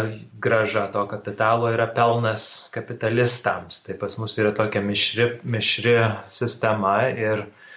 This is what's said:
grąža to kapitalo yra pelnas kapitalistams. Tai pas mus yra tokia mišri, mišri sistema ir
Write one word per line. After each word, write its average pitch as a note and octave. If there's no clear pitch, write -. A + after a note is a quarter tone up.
grąža A2
to G2+
kapitalo A2
yra A2+
pelnas A#2
kapitalistams. A2+
Tai -
pas G2+
mus A2
yra G#2
tokia G#2+
mišri, G2+
mišri A#2
sistema G#2+
ir G#2+